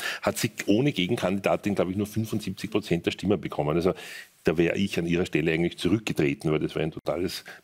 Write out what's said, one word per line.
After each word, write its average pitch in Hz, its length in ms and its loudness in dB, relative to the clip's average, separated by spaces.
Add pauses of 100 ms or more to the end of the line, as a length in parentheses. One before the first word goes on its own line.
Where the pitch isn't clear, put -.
(220)
hat - 160 0
sie - 140 -2 (140)
ohne 131 260 4
Gegenkandidatin, 95 800 0
glaub 87 160 0
ich, 92 60 -2
nur 104 100 0
fünfundsiebzig 104 640 -6
Prozent 90 360 0
der 92 40 2
Stimmen 95 300 0
bekommen. 76 340 -2
Also 85 180 4 (520)
da 82 120 4
wäre 85 200 4
ich 98 240 0
an 85 60 -2
ihrer 87 200 2
Stelle 80 240 2
eigentlich 85 280 0
zurückgetreten, 80 720 0
weil 76 80 2
das 78 160 -4
war 78 60 0
ein 80 100 -2
totales - 520 -4 (200)